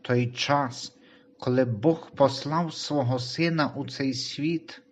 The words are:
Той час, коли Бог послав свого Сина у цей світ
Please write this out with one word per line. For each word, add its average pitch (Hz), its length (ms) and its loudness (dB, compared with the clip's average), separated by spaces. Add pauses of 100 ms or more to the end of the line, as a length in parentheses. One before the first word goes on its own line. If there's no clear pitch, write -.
Той 123 300 2
час, - 640 -2 (440)
коли 127 260 2
Бог 123 460 0
послав 156 600 2
свого 131 460 0
Сина 160 560 0
у 139 120 -6
цей 135 260 -2
світ - 680 -4 (100)